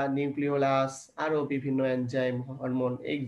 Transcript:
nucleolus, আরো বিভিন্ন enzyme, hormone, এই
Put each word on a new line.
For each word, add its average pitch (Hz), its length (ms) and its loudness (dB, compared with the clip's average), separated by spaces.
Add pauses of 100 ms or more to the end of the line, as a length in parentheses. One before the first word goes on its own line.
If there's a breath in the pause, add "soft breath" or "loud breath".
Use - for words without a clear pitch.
(180)
nucleolus, 139 760 2 (300)
আরো 156 160 2 (140)
বিভিন্ন 135 260 0 (160)
enzyme, 127 400 0 (240)
hormone, 127 340 0 (180)
এই 147 160 -2